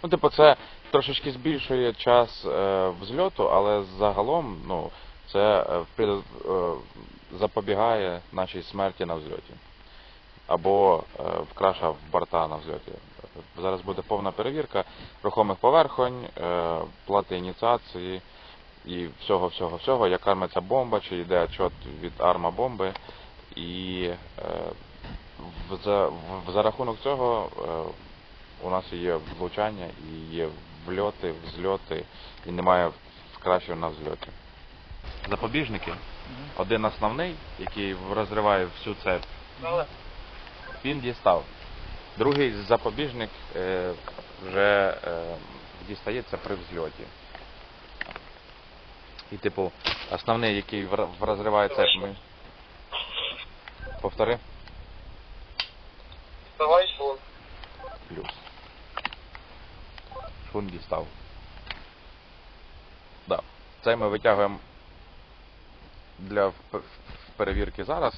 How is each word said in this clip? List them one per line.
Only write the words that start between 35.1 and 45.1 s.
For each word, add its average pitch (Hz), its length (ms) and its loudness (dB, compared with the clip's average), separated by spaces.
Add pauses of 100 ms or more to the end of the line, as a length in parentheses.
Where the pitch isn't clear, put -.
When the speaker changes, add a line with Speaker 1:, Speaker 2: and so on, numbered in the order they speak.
Speaker 1:
Запобіжники. 113 640 -2
Speaker 2:
Мгм. 85 80 -6 (580)
Speaker 1:
Один 107 280 2
основний, 123 500 0 (240)
який 95 380 -4 (180)
розриває 104 500 4
всю 95 400 -6
цепь, 90 180 2 (400)
Speaker 3:
Але 165 220 0 (1000)
Speaker 1:
він 143 160 0
дістав. 104 440 2 (760)
Другий 135 340 4
запобіжник, 113 800 0 (260)
е, 92 360 0 (540)
вже, 98 600 4
е, 85 300 -4 (520)